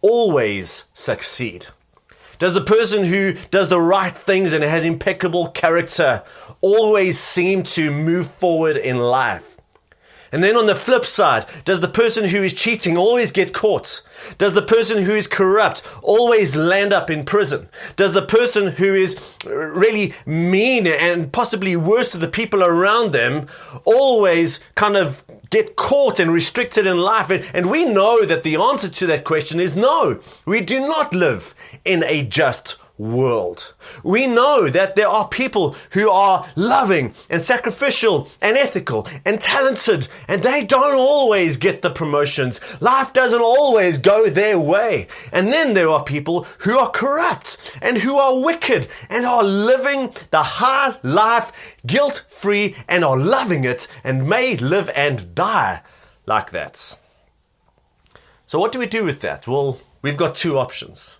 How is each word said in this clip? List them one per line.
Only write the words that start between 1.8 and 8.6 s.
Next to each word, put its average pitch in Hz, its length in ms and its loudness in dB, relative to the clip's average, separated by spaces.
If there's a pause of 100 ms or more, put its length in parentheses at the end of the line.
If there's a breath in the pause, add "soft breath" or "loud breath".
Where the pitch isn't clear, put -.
Does 175 140 0
the 190 100 0
person 208 400 2
who 190 300 0 (160 loud breath)
does 185 200 0
the 180 120 4
right 180 340 2
things 190 380 0
and 151 100 0
has 160 220 0
impeccable 170 640 -2
character 165 760 0 (380 loud breath)
always 202 580 2
seem 185 440 0
to 160 260 -2
move 156 420 -2
forward 160 460 0